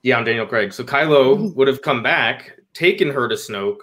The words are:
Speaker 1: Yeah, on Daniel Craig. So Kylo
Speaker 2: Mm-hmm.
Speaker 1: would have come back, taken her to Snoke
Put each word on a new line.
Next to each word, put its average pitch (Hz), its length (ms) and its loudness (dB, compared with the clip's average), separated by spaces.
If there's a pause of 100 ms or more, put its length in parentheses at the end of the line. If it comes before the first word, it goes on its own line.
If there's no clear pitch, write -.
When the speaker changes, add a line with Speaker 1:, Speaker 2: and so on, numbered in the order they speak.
Speaker 1:
Yeah, 127 160 2
on 117 60 -2
Daniel 117 220 -2
Craig. 104 260 -2
So 123 120 -12
Kylo 139 520 4
Speaker 2:
Mm-hmm. 110 220 -4
Speaker 1:
would 135 80 4
have 131 160 -2
come 123 220 -2
back, 123 520 -2 (180)
taken 185 360 0
her 131 180 -2
to 110 60 -2
Snoke 104 480 -6